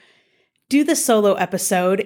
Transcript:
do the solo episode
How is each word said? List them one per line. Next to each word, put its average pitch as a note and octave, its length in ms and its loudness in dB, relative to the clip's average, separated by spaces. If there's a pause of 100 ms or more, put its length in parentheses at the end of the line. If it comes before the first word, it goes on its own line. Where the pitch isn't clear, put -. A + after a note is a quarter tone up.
(680)
do C#4+ 140 2
the D#4 120 0
solo G#3 400 2
episode F#3 720 -2